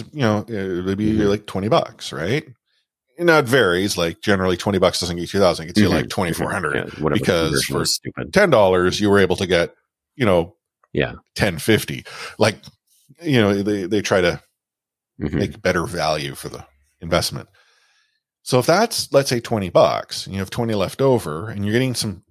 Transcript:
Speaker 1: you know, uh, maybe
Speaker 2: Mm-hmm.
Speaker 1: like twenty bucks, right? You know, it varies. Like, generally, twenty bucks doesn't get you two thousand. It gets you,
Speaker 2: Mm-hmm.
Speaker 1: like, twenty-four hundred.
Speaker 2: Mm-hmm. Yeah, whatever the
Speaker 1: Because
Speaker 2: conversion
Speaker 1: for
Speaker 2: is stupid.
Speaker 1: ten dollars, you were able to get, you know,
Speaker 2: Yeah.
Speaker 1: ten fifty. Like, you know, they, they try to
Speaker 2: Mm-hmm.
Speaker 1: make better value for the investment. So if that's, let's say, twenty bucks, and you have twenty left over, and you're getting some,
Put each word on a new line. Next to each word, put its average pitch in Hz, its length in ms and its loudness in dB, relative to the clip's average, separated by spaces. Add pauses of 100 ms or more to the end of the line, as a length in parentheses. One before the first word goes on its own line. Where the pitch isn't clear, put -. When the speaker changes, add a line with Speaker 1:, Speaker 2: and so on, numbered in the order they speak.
(120)
Speaker 1:
you 147 100 -6
know, 107 180 2
uh, 95 440 -6
maybe 98 300 -2
Speaker 2:
Mm-hmm. 107 140 0
Speaker 1:
like 101 180 -2
twenty 95 240 -6
bucks, - 420 -4
right? 131 340 -4 (720)
You 175 80 -6
know, 165 140 6
it 143 60 2
varies. 101 520 2
Like, 85 240 -2
generally, 92 360 2
twenty 101 220 -2
bucks 92 200 2
doesn't 87 160 -4
get 87 60 -8
you 82 60 -8
two 98 120 -4
thousand. 82 260 2
It - 40 -14
gets 90 100 0
you, 107 80 6
Speaker 2:
Mm-hmm. 82 80 2
Speaker 1:
like, 67 140 -2
twenty-four 90 420 -4
hundred. 78 240 -4
Speaker 2:
Mm-hmm. 50 220 -8
Yeah, 76 60 -6
whatever 73 160 2
the - 20 -
Speaker 1:
Because 82 300 2
Speaker 2:
conversion 69 240 -2
Speaker 1:
for 85 80 0
Speaker 2:
is - 120 -2
stupid. - 380 -10
Speaker 1:
ten 196 160 4
dollars, 92 500 4
you 104 100 2
were 101 100 6
able 90 180 4
to 101 100 -2
get, 85 280 2 (400)
you 135 100 0
know, 87 300 2 (380)
Speaker 2:
Yeah. 69 200 -2 (220)
Speaker 1:
ten 87 240 -2
fifty. 78 440 0 (340)
Like, 107 200 2 (640)
you 151 200 2
know, 101 220 2
they, 101 220 -4
they 101 160 0
try 98 200 0
to 85 200 0 (800)
Speaker 2:
Mm-hmm. 76 160 -4
Speaker 1:
make - 240 -4
better 175 240 0
value 78 500 -4
for - 140 -14
the - 160 -16 (360)
investment. - 480 -4 (960)
So - 160 0
if 123 60 0
that's, 202 460 0
let's 139 180 2
say, 123 120 0
twenty 101 280 -4
bucks, 78 560 2
and - 80 -12
you 95 60 -6
have 95 100 -6
twenty 117 260 -4
left 92 260 -2
over, 110 480 0
and 101 160 -6
you're 104 80 0
getting 127 220 0
some, 101 360 -8